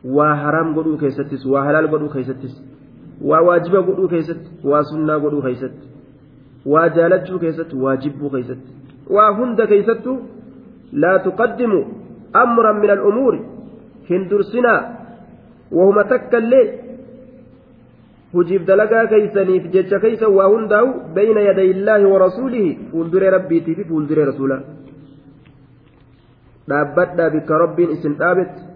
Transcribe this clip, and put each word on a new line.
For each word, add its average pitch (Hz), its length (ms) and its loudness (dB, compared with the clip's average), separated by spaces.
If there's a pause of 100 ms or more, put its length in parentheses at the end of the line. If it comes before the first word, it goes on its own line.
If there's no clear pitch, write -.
(160)
Waa 147 180 2 (100)
haraam 156 300 -2
godhuu 156 240 -2
keessattis, 139 540 -6
waa 139 120 2
halaal 151 240 2
godhuu 151 280 -4
keessattis, 127 380 -10 (720)
waa 160 200 4
waajiba 175 340 2
godhuu 185 260 -2
keessatti, 160 420 -6 (200)
waa 151 120 2 (100)
sunnaa 156 260 -2
godhuu 147 240 -2
keessatti, 127 440 -8 (840)
waa 165 160 4
jaalachuu 180 500 0
keessatti, 160 460 -6
waa 135 120 0
jibbuu 139 340 -8
keessatti, 123 400 -8 (400)
waa 208 280 4
hunda 233 280 -2
keessattuu, 226 520 0 (760)
laa 175 260 2
tuqaddimu 214 640 0 (520)
amran 226 480 2
min 202 100 2
al-umuuri, 208 500 0 (680)
hin 185 220 -2
dursinaa, 208 500 0 (960)
wahuma 196 280 4
takka 240 340 0
illee 233 260 4 (1700)
hujiif 175 340 0
dalagaa 214 460 4
keeysaniif 185 600 2
jecha 190 260 2
keeysa 220 280 0
waa 196 260 4
hundaa'u, 220 340 2 (260)
bayna 214 260 2
yaday 190 300 2
Illaahi 202 420 2
wa 190 60 4
rasuulihi, 208 600 0 (120)
fuulduree 170 400 0
Rabbiitii 165 440 0
fi - 100 -8
fuulduree 151 460 -2
Rasuulaa. 135 300 -4 (2000)
Dhaabbadhaa 160 640 0
bikka 156 280 -2
Rabbiin 165 380 0
isin 147 220 -6
dhaabetti 180 440 -2 (140)